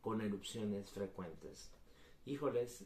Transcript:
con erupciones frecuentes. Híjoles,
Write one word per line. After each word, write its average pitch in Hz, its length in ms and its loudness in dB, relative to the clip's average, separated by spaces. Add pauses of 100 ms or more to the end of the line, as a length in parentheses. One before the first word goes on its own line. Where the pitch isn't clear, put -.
con 110 180 2
erupciones 104 680 2
frecuentes. 87 800 -4 (560)
Híjoles, 123 600 2